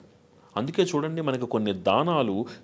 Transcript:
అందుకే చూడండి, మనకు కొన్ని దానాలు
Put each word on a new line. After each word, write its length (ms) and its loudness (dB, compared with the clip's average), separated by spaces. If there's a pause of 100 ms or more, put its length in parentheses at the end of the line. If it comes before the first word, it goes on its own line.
(580)
అందుకే 260 0
చూడండి, 380 -2
మనకు 240 -2
కొన్ని 280 0
దానాలు 720 2 (180)